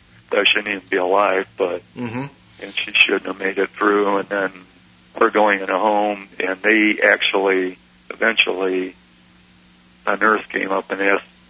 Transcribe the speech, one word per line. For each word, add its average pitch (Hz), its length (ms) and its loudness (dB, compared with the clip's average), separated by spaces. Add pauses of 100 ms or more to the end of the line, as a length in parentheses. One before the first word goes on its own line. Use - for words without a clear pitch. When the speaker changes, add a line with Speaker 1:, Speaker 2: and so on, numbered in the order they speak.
(300)
Speaker 1:
that 110 100 0
I 101 60 4
shouldn't 104 240 0
even 95 200 -8
be 95 80 0
alive, 95 500 2 (100)
but, 87 240 -2 (160)
Speaker 2:
Mm-hmm. 123 280 -8 (360)
Speaker 1:
and 98 120 -14
she - 200 -6
shouldn't 98 320 2
have 95 140 -8
made 98 180 -4
it 95 140 0
through, 101 480 0
and 95 100 -8
then 98 220 -2 (680)
her 113 120 4
going 104 300 4
in 95 80 -6
a 95 100 0
home, 104 500 0 (100)
and 95 220 -4
they 107 400 2
actually, 95 760 2 (320)
eventually, 92 840 -2 (1080)
a 101 120 -2
nurse 104 300 2
came 95 240 -4
up 95 200 -4
and 98 100 -4
asked 98 220 0 (260)